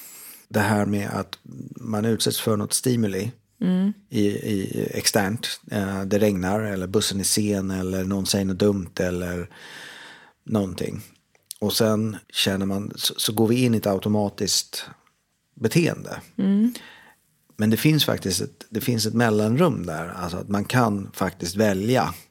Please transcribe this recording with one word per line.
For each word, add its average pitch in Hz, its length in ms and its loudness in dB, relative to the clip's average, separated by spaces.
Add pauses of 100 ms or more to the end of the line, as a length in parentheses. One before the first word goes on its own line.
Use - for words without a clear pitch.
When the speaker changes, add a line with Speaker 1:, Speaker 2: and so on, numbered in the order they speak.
(480)
Speaker 1:
Det 110 120 0
här 104 260 2
med 101 260 -2
att 101 260 -6 (420)
man 110 240 -4
utsätts 110 360 0
för 110 160 0
något 104 160 -2
stimuli 110 600 0 (280)
Speaker 2:
Mm. 185 320 2 (180)
Speaker 1:
i, 104 160 2
i 101 680 -2
externt. 104 640 0 (100)
Eh, 98 320 -2
det 98 160 0
regnar, 98 420 2
eller 98 260 -4
bussen 98 340 0
är 92 40 -2
sen, 101 460 0
eller 92 340 -2
någon 98 220 0
säger 98 180 2
något 95 140 -2
dumt, 98 320 2 (100)
eller 90 480 -2 (960)
någonting. 101 540 -2 (600)
Och 104 120 0
sen 107 440 0 (160)
känner 98 340 0
man, 98 300 -4
så, - 200 -2
så - 160 -2
går 110 140 4
vi 123 180 4
in 120 100 4
i - 40 4
ett 101 80 0
automatiskt 101 1000 0 (720)
beteende. - 640 0 (180)
Speaker 2:
Mm. 202 360 2 (840)
Speaker 1:
Men 110 140 2
det 113 60 4
finns 151 280 4
faktiskt 98 360 0
ett, - 300 -10
det 110 100 -4
finns 113 260 0
ett 110 80 -4
mellanrum 113 720 2
där. 82 300 -8
Alltså 87 220 -6
att 92 100 -10
man 101 160 0
kan 107 480 2
faktiskt 90 440 -4
välja. 101 580 2 (160)